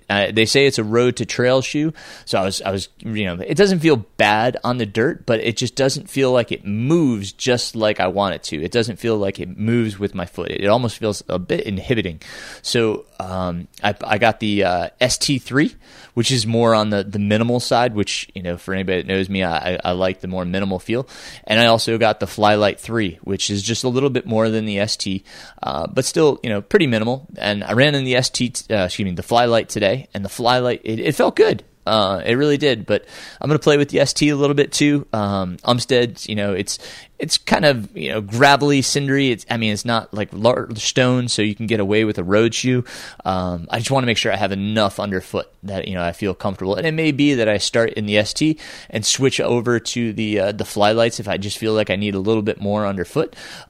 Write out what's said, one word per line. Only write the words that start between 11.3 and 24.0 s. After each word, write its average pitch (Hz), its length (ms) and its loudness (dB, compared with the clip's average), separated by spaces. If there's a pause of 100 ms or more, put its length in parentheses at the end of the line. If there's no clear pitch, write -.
bit 90 240 -2
inhibiting. 95 580 -4 (400)
So, - 460 0 (120)
um, 92 480 -6 (160)
I, 101 120 0 (100)
I 107 140 0
got 113 220 2
the, 101 240 2
uh, 87 240 0 (120)
S 123 160 2
T 139 220 0
three, - 360 0 (380)
which 120 180 0
is 120 160 0
more 113 280 4
on 107 160 2
the, 101 120 0
the 101 160 -6
minimal 110 420 2
side, 120 340 0
which, - 400 -4
you 95 80 -12
know, 87 160 -4
for 95 160 -6
anybody 92 260 0
that 67 80 -8
knows 95 220 0
me, 95 120 0
I, 85 320 0
I, - 120 -4
I 90 60 0
like 92 280 -2
the 92 80 -8
more 92 160 -4
minimal 95 340 -2
feel. 120 300 -4 (360)
And 107 140 0
I 117 80 6
also 113 300 4
got 110 240 2
the 101 60 -4
Flylight 104 520 2
three, 110 440 -4
which 98 260 -4
is 101 140 -2
just 113 220 -4
a 127 40 0
little 131 220 2